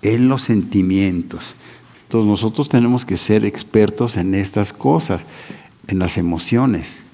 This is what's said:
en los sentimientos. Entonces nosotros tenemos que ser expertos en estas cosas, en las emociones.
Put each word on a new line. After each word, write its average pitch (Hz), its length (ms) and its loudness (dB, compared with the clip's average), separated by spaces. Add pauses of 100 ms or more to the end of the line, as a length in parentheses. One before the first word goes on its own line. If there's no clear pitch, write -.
en 117 260 2
los 131 140 0
sentimientos. 95 1120 0 (480)
Entonces 110 260 2
nosotros 113 400 0
tenemos 120 380 2
que 95 100 -2
ser 107 300 2
expertos 107 720 0
en 95 160 0
estas 98 400 -2
cosas, 135 480 0 (640)
en 95 120 -2
las 92 200 -2
emociones. 92 800 -2 (160)